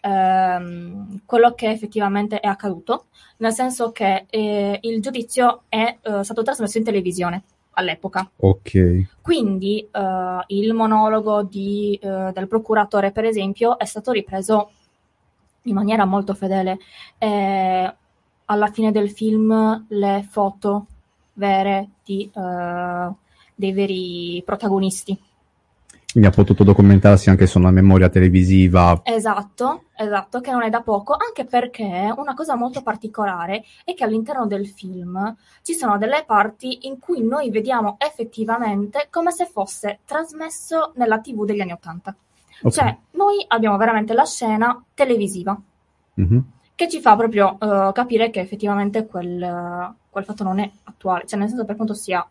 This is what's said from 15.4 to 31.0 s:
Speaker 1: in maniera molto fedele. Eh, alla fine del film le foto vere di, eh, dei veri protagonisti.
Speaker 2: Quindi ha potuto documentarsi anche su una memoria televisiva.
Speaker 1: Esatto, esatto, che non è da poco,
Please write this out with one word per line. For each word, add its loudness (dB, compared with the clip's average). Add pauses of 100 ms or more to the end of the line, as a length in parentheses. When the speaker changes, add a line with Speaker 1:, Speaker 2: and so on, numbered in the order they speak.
Speaker 1:
in -4
maniera 0
molto -2
fedele. -4 (400)
Eh, -2 (500)
alla 0
fine 0
del 0
film 0
le -2
foto -4 (460)
vere 0 (140)
di, -8
eh, -6 (460)
dei -4
veri -6
protagonisti. -2 (960)
Speaker 2:
Quindi 8
ha 2
potuto 6
documentarsi 8
anche 8
su 2
una 6
memoria 8
televisiva. 6
Speaker 1:
Esatto, -2 (120)
esatto, -6
che -8
non 0
è -2
da -2
poco, -2